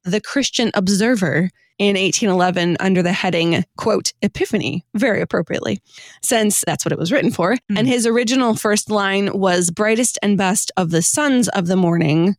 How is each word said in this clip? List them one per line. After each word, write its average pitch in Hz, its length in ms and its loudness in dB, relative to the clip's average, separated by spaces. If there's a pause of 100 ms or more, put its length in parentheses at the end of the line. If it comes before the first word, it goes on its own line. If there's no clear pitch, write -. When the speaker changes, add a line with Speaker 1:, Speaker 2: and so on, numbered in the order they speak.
Speaker 1:
The 185 180 -2
Christian 247 520 -2
Observer, 190 760 0 (280)
in 202 180 2
eighteen 190 340 0
eleven 180 520 0
under 190 200 2
the 175 120 0
heading, 170 500 0 (140)
quote, - 340 -2 (100)
"Epiphany," - 600 -4 (120)
very 202 260 0
appropriately, - 580 -4 (420)
since 214 460 0
that's 185 160 -2
what 156 80 -2
it - 80 -4
was 165 120 -2
written - 200 0
for. 185 240 0 (140)
Speaker 2:
Hmm. 202 80 -2
Speaker 1:
And 240 100 0
his 247 180 0
original 240 480 2
first 214 380 -2
line 196 420 0
was 180 380 0
"Brightest 220 500 0
and 202 160 2
best 190 380 0
of 180 160 0
the 160 100 2
sons 262 480 2
of 175 180 -2
the 185 100 2
morning" 170 600 2